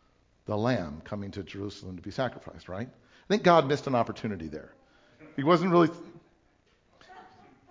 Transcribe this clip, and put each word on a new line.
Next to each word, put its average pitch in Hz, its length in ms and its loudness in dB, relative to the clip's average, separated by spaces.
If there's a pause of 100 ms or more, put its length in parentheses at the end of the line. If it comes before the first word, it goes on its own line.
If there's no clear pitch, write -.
(460)
the 104 120 -2
lamb 95 460 -2
coming 101 280 -10
to 98 120 -10
Jerusalem 98 520 -12
to 87 80 -16
be 101 80 -10
sacrificed, - 580 -8
right? 107 180 -8
I - 400 -20
think - 140 2
God 165 260 6
missed 139 200 0
an 135 80 0
opportunity 104 540 -2
there. - 220 -14 (640)
He 139 80 -4
wasn't 170 280 4
really. 175 180 8 (1800)